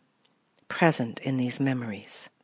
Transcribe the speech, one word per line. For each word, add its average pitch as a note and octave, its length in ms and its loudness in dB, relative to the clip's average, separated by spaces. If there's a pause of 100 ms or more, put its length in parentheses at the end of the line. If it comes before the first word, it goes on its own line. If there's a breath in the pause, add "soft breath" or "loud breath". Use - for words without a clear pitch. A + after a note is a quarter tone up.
(680)
present D3+ 520 2
in C3+ 180 -2
these B2 220 0
memories? A#2+ 680 -4 (140)